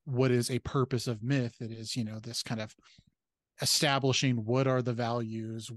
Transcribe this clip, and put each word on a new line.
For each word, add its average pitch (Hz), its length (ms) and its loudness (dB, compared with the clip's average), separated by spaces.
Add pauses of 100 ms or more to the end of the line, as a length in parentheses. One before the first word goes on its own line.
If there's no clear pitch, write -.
what 131 260 4
is 120 180 4
a 123 100 0
purpose 127 480 0
of 110 140 -2
myth, 123 380 0
it 113 120 -8
is, 113 240 -8
you 123 80 0
know, 107 160 -6
this 113 220 -8
kind 113 180 -6
of 107 140 -8 (880)
establishing 135 840 2
what 127 240 2
are 127 140 2
the 120 120 -2
values, 113 840 -4